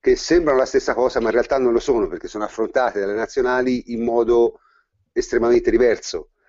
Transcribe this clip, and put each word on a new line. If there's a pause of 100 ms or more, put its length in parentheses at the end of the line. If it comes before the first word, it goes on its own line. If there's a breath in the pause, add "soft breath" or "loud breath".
che
sembrano
la
stessa
cosa,
ma
in
realtà
non
lo
sono,
perché
sono
affrontate
dalle
nazionali
in
modo (520 soft breath)
estremamente
diverso. (180 soft breath)